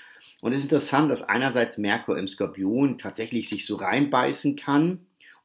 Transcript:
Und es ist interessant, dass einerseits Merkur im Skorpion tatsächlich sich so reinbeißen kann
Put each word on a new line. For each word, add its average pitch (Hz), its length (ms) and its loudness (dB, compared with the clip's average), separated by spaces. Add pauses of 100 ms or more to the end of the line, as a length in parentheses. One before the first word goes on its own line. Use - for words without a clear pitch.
(420)
Und 120 120 0
es 135 40 0
ist 139 80 -2
interessant, 143 460 4
dass - 180 -2
einerseits 117 480 2
Merkur 104 400 0
im 95 100 -4
Skorpion 104 720 0
tatsächlich 110 500 -6
sich 104 200 -6
so 104 80 -2
reinbeißen 135 800 0
kann 160 500 0 (400)